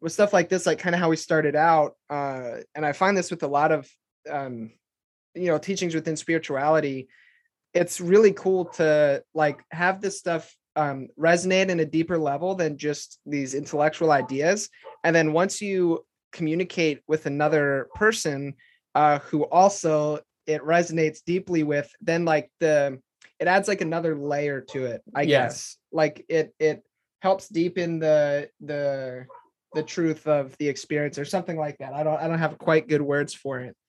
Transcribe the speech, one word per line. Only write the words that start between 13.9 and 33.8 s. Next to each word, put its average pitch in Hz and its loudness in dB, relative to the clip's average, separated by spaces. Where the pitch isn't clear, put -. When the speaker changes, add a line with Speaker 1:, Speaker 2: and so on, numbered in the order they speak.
Speaker 1:
ideas. 143 0
And 165 2
then 156 4
once 180 0
you 180 -2
communicate 165 -2
with 156 -2
another 143 0
person, 143 -4
uh, 147 4
who 147 -4
also 160 2
it 151 -2
resonates 160 0
deeply 175 0
with, 147 -2
then, 165 0
like, 156 2
the, 143 2
it 175 0
adds, 190 4
like, 196 -2
another 165 -2
layer 143 -4
to 131 -6
it, 117 -8
I 139 0
Speaker 2:
Yes. 139 4
Speaker 1:
guess. - -14
Like, 156 0
it, 160 -2
it 156 0
helps 190 0
deepen 170 -2
the, 147 2
the, 139 -6
the 156 -2
truth 160 -2
of 143 0
the 147 -2
experience 147 -4
or 143 -6
something 175 -4
like 151 -6
that. 135 -12
I 151 -4
don't, 156 0
I 160 -4
don't 165 -2
have 156 -2
quite 156 2
good 147 0
words 143 -2
for 131 -8
it. 123 -14